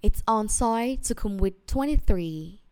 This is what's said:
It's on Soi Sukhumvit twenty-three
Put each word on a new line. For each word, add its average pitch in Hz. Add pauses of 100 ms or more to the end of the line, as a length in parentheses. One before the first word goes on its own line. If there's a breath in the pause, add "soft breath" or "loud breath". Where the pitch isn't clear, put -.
It's - (120)
on 214
Soi 233 (220)
Sukhumvit 196 (100)
twenty-three 180 (120)